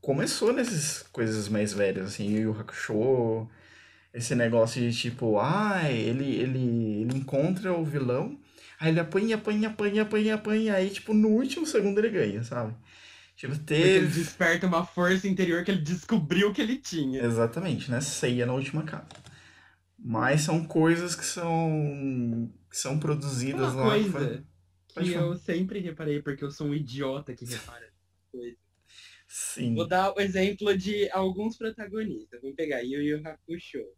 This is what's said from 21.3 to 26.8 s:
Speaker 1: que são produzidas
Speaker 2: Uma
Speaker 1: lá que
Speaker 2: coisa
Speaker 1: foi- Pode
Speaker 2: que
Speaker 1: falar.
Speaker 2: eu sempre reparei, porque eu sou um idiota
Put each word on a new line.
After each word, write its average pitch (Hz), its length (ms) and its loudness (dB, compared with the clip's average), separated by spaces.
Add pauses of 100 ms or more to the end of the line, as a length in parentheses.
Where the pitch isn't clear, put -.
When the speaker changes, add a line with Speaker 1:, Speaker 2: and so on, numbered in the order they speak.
Speaker 1:
que - 80 -10
são 139 220 -2
produzidas 135 720 -2
Speaker 2:
Uma 131 120 0
Speaker 1:
lá 214 140 6
que 202 100 2
Speaker 2:
coisa - 20 -2 (160)
Speaker 1:
foi- 120 160 -6 (520)
Pode 180 140 -2
Speaker 2:
que 175 60 0
Speaker 1:
falar. 160 120 0
Speaker 2:
eu 180 100 -2
sempre 185 420 -4
reparei, 156 420 -4
porque 143 220 -6
eu 143 80 -6
sou 151 160 -6
um 143 60 -2
idiota 135 640 -6